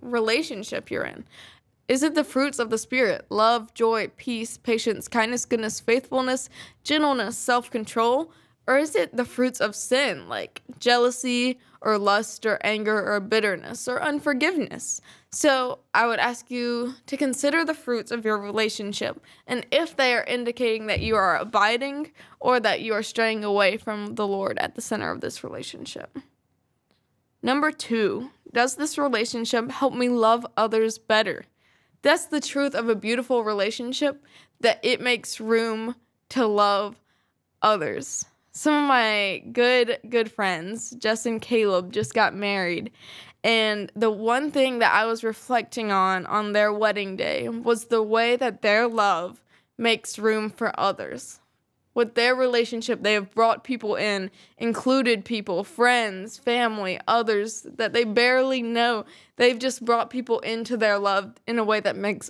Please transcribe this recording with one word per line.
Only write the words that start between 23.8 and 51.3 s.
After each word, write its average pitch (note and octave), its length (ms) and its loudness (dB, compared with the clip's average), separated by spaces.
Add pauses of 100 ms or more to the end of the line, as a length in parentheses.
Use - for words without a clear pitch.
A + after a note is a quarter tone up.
the G#3 100 -2
Lord G3 340 -2
at - 160 -4
the A3+ 60 -8
center G#2 300 -4
of - 80 -8
this - 240 -8
relationship. - 720 -14 (1200)
Number C#4+ 280 2
two, A3+ 640 -2 (220)
does B3 240 0
this D4+ 200 -4
relationship A#3+ 760 -2
help C4+ 220 0
me B3 140 0
love A#3 480 4
others A3 420 2
better? G#3+ 460 0 (580)
That's - 260 4
the D4+ 120 -2
truth C#4 360 -2
of A#3 120 -2
a A3+ 80 4
beautiful A#3 480 0
relationship, A#3+ 800 -2 (380)
that - 220 4
it A#3 180 2
makes A#3+ 400 -2
room A3+ 540 0 (340)
to B3+ 180 2
love G#3 480 2 (640)
others. - 640 0 (300)
Some D4 280 2
of C#4+ 40 0
my G#3+ 640 2
good, A#3+ 460 4 (100)
good A3+ 240 0
friends, F#3+ 600 -4
Jess A3+ 340 -2
and A3+ 160 -2
Caleb, G3 500 2
just G#3+ 220 -4
got A3 220 2
married. G3 560 -2 (520)
And G#3+ 520 0
the A3 160 2
one A#3+ 400 0
thing C4 260 2
that A3+ 160 6
I G#3+ 120 4
was A3+ 180 -2
reflecting A3 680 -2
on, F#3+ 360 2
on G#3 240 -2
their G#3 200 4
wedding G#3 440 0
day, - 340 -2
was A#3 360 0
the A3+ 180 2
way A3+ 320 2
that B3 260 -4
their A3 260 4
love G3+ 560 0 (320)
makes A3+ 440 -2
room G#3+ 320 0
for - 280 -4
others. F#3+ 600 -4 (560)